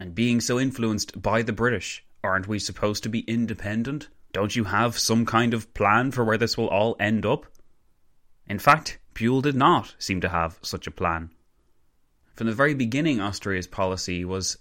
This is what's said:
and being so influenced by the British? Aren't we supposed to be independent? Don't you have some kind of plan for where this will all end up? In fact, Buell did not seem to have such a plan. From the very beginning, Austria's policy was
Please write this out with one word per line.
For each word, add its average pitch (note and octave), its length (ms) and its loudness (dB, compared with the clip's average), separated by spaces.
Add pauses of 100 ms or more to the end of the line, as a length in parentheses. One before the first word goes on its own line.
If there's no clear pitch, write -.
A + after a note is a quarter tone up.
and F2+ 140 -12
being A#2+ 260 2
so B2 180 0
influenced A2+ 640 -2
by A2+ 220 0
the A2+ 100 -2
British? A2+ 500 -2 (200)
Aren't F#2+ 260 -2
we G#2+ 100 -2
supposed G#2 440 -2
to A2+ 80 -4
be A2 100 -2
independent? A2+ 880 -4 (240)
Don't G2+ 240 0
you A#2 80 2
have G#2+ 340 0
some A2+ 280 2
kind A#2 260 4
of A2+ 220 -6
plan A2 360 4
for A#2+ 140 -2
where A2 140 2
this A2+ 180 0
will A2+ 120 0
all G#2+ 300 2
end G#2 280 2
up? C3+ 180 0 (1000)
In G2+ 120 -6
fact, D3+ 400 4 (140)
Buell B2+ 300 2
did C#3+ 120 0
not C#3 440 4
seem F#2 240 -2
to F2 80 0
have E2 320 -2
such - 240 -10
a E2 40 -8
plan. E2 380 -4 (1080)
From A2+ 140 -4
the A2 40 0
very C#3 220 2
beginning, C3 460 0
Austria's G2 480 -4
policy F#2 560 -2
was F#2 360 -4